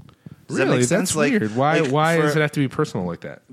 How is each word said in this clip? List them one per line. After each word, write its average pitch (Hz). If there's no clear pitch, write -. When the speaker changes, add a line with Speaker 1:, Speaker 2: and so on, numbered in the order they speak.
Speaker 1:
Does 147
that -
Speaker 2:
Really? 135
Speaker 1:
make 123
sense? 190
Speaker 2:
That's -
Speaker 1:
Like, 151
Speaker 2:
weird. 110
Why, 147
Speaker 1:
like, 143
Speaker 2:
why 156
Speaker 1:
for 156
Speaker 2:
does 147
it 156
have 147
to -
be 135
personal 127
like 85
that? -